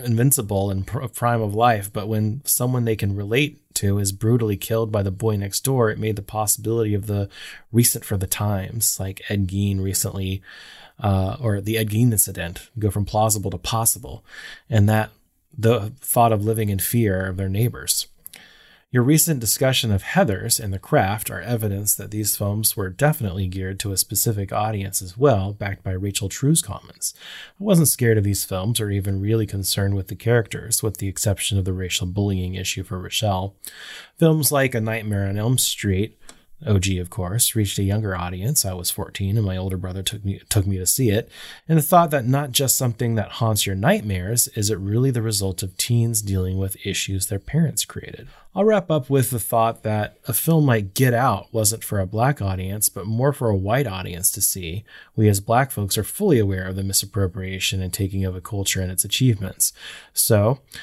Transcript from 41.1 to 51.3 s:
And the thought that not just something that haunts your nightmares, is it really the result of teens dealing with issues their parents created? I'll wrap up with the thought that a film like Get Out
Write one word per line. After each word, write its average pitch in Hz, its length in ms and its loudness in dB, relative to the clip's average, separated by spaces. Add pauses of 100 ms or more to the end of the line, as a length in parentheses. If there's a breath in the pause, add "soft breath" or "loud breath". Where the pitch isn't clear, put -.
And 160 100 4
the 156 40 6
thought 170 300 4
that 139 140 0
not 139 260 0
just 127 260 2
something 120 380 0
that 104 180 -2
haunts 110 320 0
your 98 100 -2
nightmares, 107 720 0
is 104 200 -2
it 104 100 0
really 110 320 2
the 120 100 0
result 98 420 -2
of - 140 -10
teens 117 440 2
dealing 95 360 0
with 95 280 -2
issues 95 420 -2
their 98 120 -4
parents 147 460 0
created? - 420 -14 (280 soft breath)
I'll 196 100 2
wrap 208 260 4
up 151 180 0
with 135 220 4
the 120 80 -2
thought 113 420 0
that 107 460 -2
a 113 60 -4
film 160 340 4
like 107 260 2
Get 131 180 4
Out 117 400 2